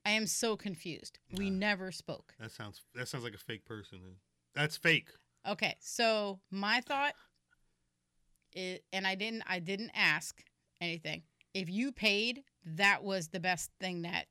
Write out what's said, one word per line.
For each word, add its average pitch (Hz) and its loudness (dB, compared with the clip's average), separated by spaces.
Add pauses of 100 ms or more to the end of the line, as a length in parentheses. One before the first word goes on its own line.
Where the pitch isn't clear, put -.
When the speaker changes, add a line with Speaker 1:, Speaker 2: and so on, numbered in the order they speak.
Speaker 1:
I 208 4
am 220 4
so 226 2
confused. - -8 (140)
We 196 0
Speaker 2:
Nah. 190 2
Speaker 1:
never 190 0
spoke. - -10
Speaker 2:
That 110 -8
sounds, - -10 (100)
that 123 -4
sounds 127 -4
like 113 -6
a 98 -14
fake 110 -8
person. 101 -12
Then. 92 -16 (380)
That's 147 0
fake. 160 4 (380)
Speaker 1:
Okay, 202 0
so 214 2 (120)
my 208 2
thought, 285 0 (1400)
i-, 185 -6 (140)
and 190 0
I 190 2
didn't, 220 -4
I 185 0
didn't 196 -4
ask 160 2 (380)
anything. 165 -4 (300)
If 185 -2
you 240 0
paid, 226 2 (220)
that 190 4
was 190 -2
the 185 -4
best 180 0
thing 180 -2
that, 170 -2